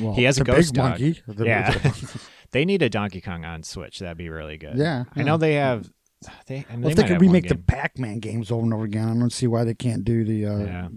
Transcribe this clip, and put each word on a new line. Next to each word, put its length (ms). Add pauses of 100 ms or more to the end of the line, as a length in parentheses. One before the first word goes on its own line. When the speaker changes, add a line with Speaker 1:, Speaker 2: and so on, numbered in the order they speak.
Speaker 1:
Well, 140
Speaker 2:
he 100
has 140
a 60
Speaker 1:
the 80
Speaker 2:
ghost 200
Speaker 1:
big 100
Speaker 2:
dog. 80
Speaker 1:
monkey. 380
The 180
Speaker 2:
Yeah. 320
<laughs> 40
Speaker 1:
big 120 (560)
Speaker 2:
They 140
need 180
a 80
Donkey 300
Kong 240
on 180
Switch. 380
That'd 180
be 100
really 280
good. 200
Speaker 1:
Yeah, 280 (100)
Speaker 2:
I 80
know 120
Speaker 1:
yeah. 40
Speaker 2:
they 160
have, 360 (560)
they, 240
and 120
Speaker 1:
Well, 60
Speaker 2:
they 20
Speaker 1:
if 60
they 60
Speaker 2:
might 60
Speaker 1:
could 40
Speaker 2:
have 80
one 60
Speaker 1:
remake 220
the 80
Speaker 2:
game. 100
Speaker 1:
Pac-Man 540
games 300
over 120
and 100
over 120
again, 240
I 100
don't 140
see 140
why 180
they 100
can't 300
do 200
the, 220
uh, 120
Speaker 2:
Yeah. 380